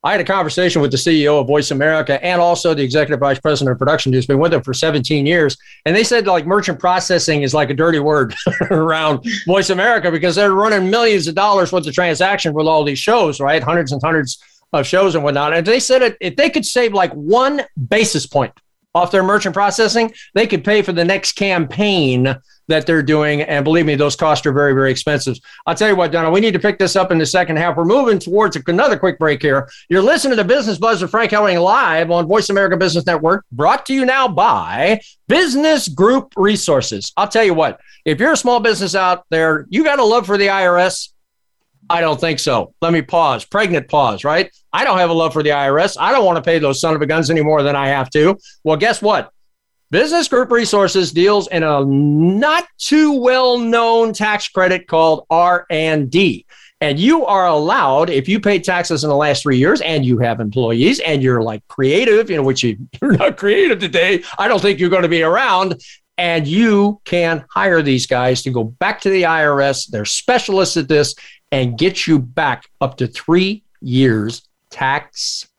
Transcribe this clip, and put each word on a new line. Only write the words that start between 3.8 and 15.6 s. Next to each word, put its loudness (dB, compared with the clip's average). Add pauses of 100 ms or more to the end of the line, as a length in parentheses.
who's 0
been 0
with 2
them 0
for -8
seventeen -2
years. 2 (280)
And 0
they 2
said, 0
like, 0
merchant -2
processing 0
is -2
like 0
a -2
dirty 0
word 0 (180)
<laughs> -4
around 0 (220)
Voice 2
America 0
because -2
they're 2
running 2
millions 2
of -6
dollars 2
worth -2
of -8
transaction 0
with 0
all 2
these -4
shows, 0
right? 0
Hundreds -2
and -6
hundreds -2 (300)
of -2
shows 2
and 0
whatnot. 0
And 0